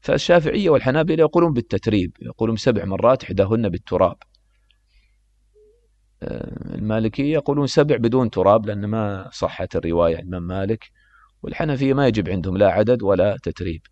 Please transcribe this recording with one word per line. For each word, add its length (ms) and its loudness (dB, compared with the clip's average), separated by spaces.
فالشافعية 680 0
والحنابلة 500 2
يقولون 320 4
بالتتريب، 600 -2
يقولون 340 -4
سبع 280 0
مرات 400 2
إحداهن 440 0
بالتراب. 480 -2
آه، 520 -12
المالكية 580 -2
يقولون 340 0
سبع 300 2
بدون 340 2
تراب 360 4
لأن 200 -6
ما 460 -4
صحت 440 -6
الرواية 400 0
عن 60 -12
الإمام 200 -10
مالك، 420 -4
والحنفية 520 -2
ما 120 2
يجب 220 0
عندهم 280 -4
لا 140 6
عدد 320 2
ولا 400 2
تتريب. 380 -8